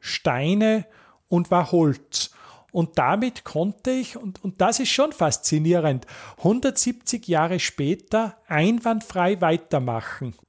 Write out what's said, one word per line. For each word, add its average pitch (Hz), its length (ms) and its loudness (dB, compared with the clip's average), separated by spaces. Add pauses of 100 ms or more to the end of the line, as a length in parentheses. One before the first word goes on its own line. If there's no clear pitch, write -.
Steine 196 840 0 (420)
und 175 220 2
war 175 200 2
Holz. - 600 0 (440)
Und 165 240 0
damit 208 460 0
konnte 196 480 -4
ich, 254 240 -4
und, 208 260 -12
und 190 180 -6
das 226 200 2
ist 254 80 -2
schon 294 240 0
faszinierend, 156 960 0 (340)
hundertsiebzig 247 840 -2
Jahre 165 320 0
später 196 760 -2 (120)
einwandfrei 196 920 0
weitermachen. 131 920 -2 (140)